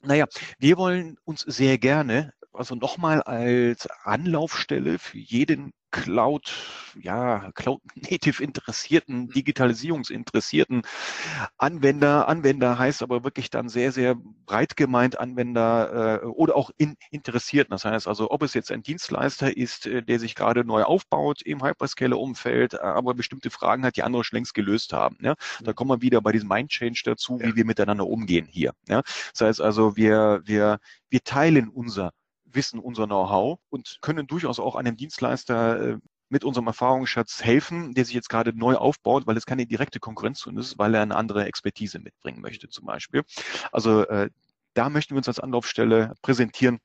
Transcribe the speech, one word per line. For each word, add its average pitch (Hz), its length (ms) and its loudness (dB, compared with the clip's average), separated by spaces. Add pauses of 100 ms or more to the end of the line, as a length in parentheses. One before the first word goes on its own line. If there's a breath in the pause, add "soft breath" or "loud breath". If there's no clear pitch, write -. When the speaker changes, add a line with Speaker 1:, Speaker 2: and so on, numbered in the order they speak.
Speaker 1:
Naja, 143 240 4 (340 loud breath)
wir 160 200 6
wollen 180 460 -2
uns 160 180 -10
sehr 131 340 2
gerne, 135 560 2 (220)
also 123 200 -8
nochmal 156 460 0
als 120 680 0 (180)
Anlaufstelle 151 960 -2
für - 200 -14
jeden 139 560 -2 (180)
Cloud, 120 600 0 (480 loud breath)
ja, 104 540 -4
Cloud-Native-interessierten, - 1700 -2
Speaker 2:
Mhm. 123 100 -8
Speaker 1:
digitalisierungsinteressierten 127 1500 0 (760 loud breath)
Anwender. 143 720 4
Anwender 135 500 2
heißt 131 240 0
aber 123 220 -2
wirklich 131 240 -6
dann 117 220 -4
sehr, 123 220 0
sehr 127 240 2
breit - 600 -4
gemeint 127 420 2
Anwender, 117 1040 0
äh, 113 40 -8
oder 147 300 2
auch - 200 0
in-, 151 200 0 (140 loud breath)
Interessierten. 135 600 0
Das 95 160 -4
heißt 107 220 -2
also, 107 220 -2
ob 143 120 0
es 139 100 -2
jetzt - 200 -4
ein 110 100 -6
Dienstleister 139 760 -4
ist, - 300 -6
äh, 117 160 -4
der 120 160 2
sich 113 160 -6
gerade 120 300 2
neu 110 180 2
aufbaut 147 600 0
im 143 220 -6
Hyperscaler-Umfeld, 123 1120 0
äh, - 40 -8
aber 123 360 -2
bestimmte 123 360 -8
Fragen 131 340 0
hat, 123 120 0
die - 60 -2
andere 120 220 0
schon - 120 -6
längst 120 180 -6
gelöst 104 380 0
haben, 57 300 0
ja. 139 120 0 (280 loud breath)
Da - 80 -4
Speaker 2:
Mhm. - 60 -4
Speaker 1:
kommen 135 140 -2
wir 120 120 2
wieder 123 180 4
bei 107 120 2
diesem 107 160 0
Mind-Change 120 580 -2
dazu, 123 340 -4
wie 113 100 0
Speaker 2:
Ja. 110 60 0
Speaker 1:
wir 113 80 4
miteinander 104 420 0
umgehen 90 440 0
hier, 69 220 -2 (140)
ja. 113 160 2 (300 loud breath)
Das - 80 -6
heißt 110 220 4
also, 107 340 4
wir, 107 480 4
wir, 107 340 2 (300 soft breath)
wir 127 160 0
teilen 139 440 4
unser 104 440 -6 (360)
Wissen, 123 300 -4
unser 117 260 -4
Know-how 101 540 0 (100)
und - 320 -12
können 151 260 -4
durchaus 139 340 -4
auch 120 160 -4
einem 120 200 -2
Dienstleister, 120 840 0
äh, 113 180 -2 (320)
mit 139 120 0
unserem 120 260 -2
Erfahrungsschatz 123 760 0
helfen, 151 480 2
der 123 140 2
sich 120 80 -12
jetzt 120 160 -6
gerade 113 260 0
neu 117 200 4
aufbaut, 131 500 2
weil 110 100 2
es 113 80 -4
keine 127 220 -2
direkte 117 340 -4
Konkurrenz 110 380 -6
zu - 100 -14
uns 117 200 -8
ist, - 100 -16
weil 107 160 4
er 107 80 4
eine 107 140 -2
andere 104 280 0
Expertise - 540 -6
mitbringen - 420 -14
möchte - 300 -14
zum - 160 -18
Beispiel. - 380 -4 (480 loud breath)
Also, 107 340 4
äh, 101 240 -2 (420)
da 120 160 2
möchten 147 260 -2
wir 135 40 2
uns 127 100 -2
als 123 120 -4
Anlaufstelle 113 840 2
präsentieren 123 640 2